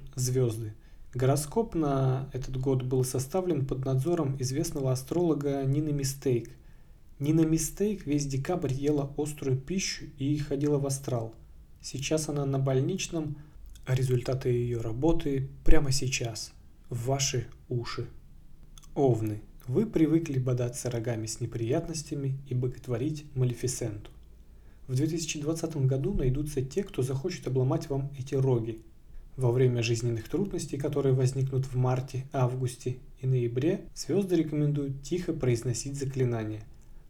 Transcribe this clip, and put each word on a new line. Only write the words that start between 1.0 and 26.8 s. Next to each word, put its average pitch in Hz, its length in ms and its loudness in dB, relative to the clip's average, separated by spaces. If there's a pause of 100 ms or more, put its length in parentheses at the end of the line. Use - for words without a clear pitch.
Гороскоп 135 600 0
на 135 580 2
этот 131 260 -6
год 131 260 2
был 131 200 2
составлен 139 600 0
под 131 180 -2
надзором 135 560 0
известного 131 520 -2
астролога 143 720 0
Нины 147 280 2
Мистейк. 135 580 0 (680)
Нина 156 220 4
Мистейк 160 640 0
весь 143 180 2
декабрь 139 480 0
ела 139 460 0
острую 139 400 0
пищу - 480 -4 (100)
и 147 220 0
ходила 147 400 0
в 135 80 0
астрал. 123 480 -4 (480)
Сейчас 156 460 -2
она 143 180 0
на 135 140 2
больничном, 147 760 0 (480)
а 127 120 2
результаты 127 520 0
ее 120 320 0
работы 135 720 2 (140)
прямо 151 260 12
сейчас 127 600 -2 (360)
в 117 180 -6
ваши 131 420 0 (200)
уши. 123 380 -4 (920)
Овны. 110 440 4 (280)
Вы 170 180 2
привыкли 160 540 4
бодаться 123 500 -2
рогами 113 360 -2
с - 140 -8
неприятностями 139 960 -4 (120)
и 131 60 -4
боготворить 127 680 -2 (120)
Малефисенту. 120 760 -2 (760)
В 127 80 -2
две 143 100 2
тысячи 160 340 -4
двадцатом 151 460 0
году 135 260 0
найдутся 147 480 0
те, 190 220 -2